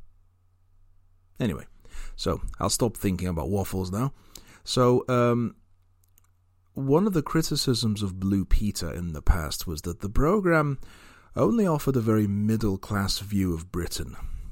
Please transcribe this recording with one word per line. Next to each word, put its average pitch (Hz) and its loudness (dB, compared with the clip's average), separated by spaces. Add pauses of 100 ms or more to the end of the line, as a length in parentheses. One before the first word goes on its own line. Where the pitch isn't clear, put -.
(1400)
Anyway, 101 -4 (500)
so 85 -2 (220)
I'll 98 0
stop - 0
thinking 90 -2
about 80 -4
waffles 92 -2
now. 120 -2 (500)
So, 123 4
um, 120 2 (1200)
one 139 2
of 202 0
the 160 2
criticisms 120 0
of 92 -4
Blue 98 2
Peter 98 2
in 87 -6
the 76 -8
past - 0
was 78 -6
that 85 -8
the 101 -8
programme 156 2 (560)
only 202 4
offered 143 0
a 117 2
very 110 4
middle-class 101 0
view 98 0
of 82 -8
Britain, - -6 (360)